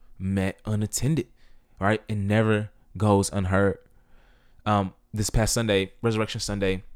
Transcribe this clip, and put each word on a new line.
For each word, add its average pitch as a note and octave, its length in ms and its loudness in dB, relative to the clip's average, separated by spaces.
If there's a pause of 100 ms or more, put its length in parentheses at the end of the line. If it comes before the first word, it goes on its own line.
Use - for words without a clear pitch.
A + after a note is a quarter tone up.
(180)
met F#2+ 460 -2
unattended, G#2+ 640 -2 (500)
right? G#2+ 300 0
It G#2+ 80 -4
never G#2+ 540 0 (260)
goes G2+ 340 4
unheard. G2 480 2 (880)
Um, G2+ 280 0 (180)
this G#2+ 180 -4
past A2 220 2
Sunday, G2+ 400 0 (100)
Resurrection A2 380 -2
Sunday G2 420 -2 (140)